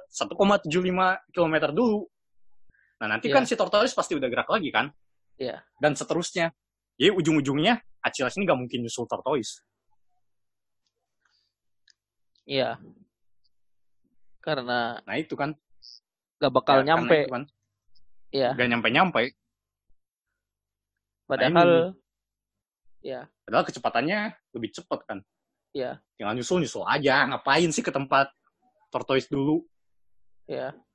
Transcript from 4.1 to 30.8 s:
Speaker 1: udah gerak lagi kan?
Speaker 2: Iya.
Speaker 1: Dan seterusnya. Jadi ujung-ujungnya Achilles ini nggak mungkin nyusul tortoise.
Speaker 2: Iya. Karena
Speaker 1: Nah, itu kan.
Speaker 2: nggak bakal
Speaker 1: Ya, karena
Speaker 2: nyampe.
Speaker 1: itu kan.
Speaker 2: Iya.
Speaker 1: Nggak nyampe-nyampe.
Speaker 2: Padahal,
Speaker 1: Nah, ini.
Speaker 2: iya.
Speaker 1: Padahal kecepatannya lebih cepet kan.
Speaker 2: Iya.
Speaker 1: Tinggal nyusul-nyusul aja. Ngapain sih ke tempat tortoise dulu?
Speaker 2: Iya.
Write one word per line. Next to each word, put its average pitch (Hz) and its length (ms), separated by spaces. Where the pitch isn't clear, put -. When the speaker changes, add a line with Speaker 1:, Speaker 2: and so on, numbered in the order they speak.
Speaker 1:
udah 131 160
gerak 127 240
lagi 185 160
kan? 117 240
Speaker 2:
Iya. 127 240
Speaker 1:
Dan 147 160
seterusnya. 165 560
Jadi 160 80
ujung-ujungnya 156 720
Achilles 127 320
ini 196 80
nggak 143 160
mungkin 123 240
nyusul 117 240
tortoise. 127 560
Speaker 2:
Iya. 127 320
Karena 123 580
Speaker 1:
Nah, 104 160
itu 156 180
kan. 156 200
Speaker 2:
nggak 135 160
bakal 135 220
Speaker 1:
Ya, 135 80
karena 143 80
Speaker 2:
nyampe. 165 260
Speaker 1:
itu 143 140
kan. 127 140
Speaker 2:
Iya. 131 240
Speaker 1:
Nggak 123 160
nyampe-nyampe. 120 540
Speaker 2:
Padahal, 135 300
Speaker 1:
Nah, 170 100
ini. - 1400
Speaker 2:
iya. 127 140
Speaker 1:
Padahal 123 220
kecepatannya 139 540
lebih 117 220
cepet - 340
kan. 101 120
Speaker 2:
Iya. 131 320
Speaker 1:
Tinggal 107 200
nyusul-nyusul 123 480
aja. 135 480
Ngapain 156 400
sih - 100
ke - 140
tempat 139 400
tortoise 131 400
dulu? 147 320
Speaker 2:
Iya. 131 300